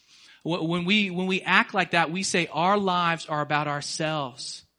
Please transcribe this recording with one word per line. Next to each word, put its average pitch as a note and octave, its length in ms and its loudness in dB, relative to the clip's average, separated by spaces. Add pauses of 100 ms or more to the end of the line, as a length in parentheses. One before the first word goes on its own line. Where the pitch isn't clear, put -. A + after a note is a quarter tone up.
(440)
Wh-, E3 180 -2
when E3+ 220 -2
we, G3+ 260 2
when F3+ 160 -2
we F#3+ 160 -2
act G3+ 320 4
like F3+ 160 0
that, E3 220 2
we F#3 100 -4
say F3+ 300 0
our F#3 260 2
lives F3 480 0
are D3+ 140 -2
about D3 260 0
ourselves, C#3+ 960 -4 (160)